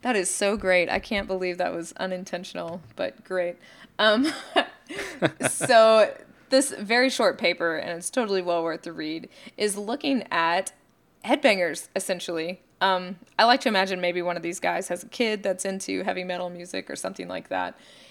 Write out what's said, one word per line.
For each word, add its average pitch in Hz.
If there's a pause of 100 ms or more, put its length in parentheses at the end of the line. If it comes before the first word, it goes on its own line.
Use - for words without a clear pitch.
that 247
is 185
so -
great. 180
I 190
can't 202
believe 185
that 180
was 170
unintentional, 180 (140)
but -
great. 175 (420)
Um, 220 (260)
<laughs> -
so 220 (360)
this 269
very 240
short 214
paper, 170
and 170
it's 175
totally 202
well 170
worth 165
the 170
read, 160 (280)
is 208
looking 226
at 170 (520)
headbangers, 202
essentially. 180 (200)
Um, 185 (220)
I 220
like 240
to 247
imagine 190
maybe 175
one 170
of 165
these 170
guys -
has 175
a -
kid 214
that's 190
into 190
heavy 185
metal 180
music 175
or -
something -
like 90
that, 92 (340)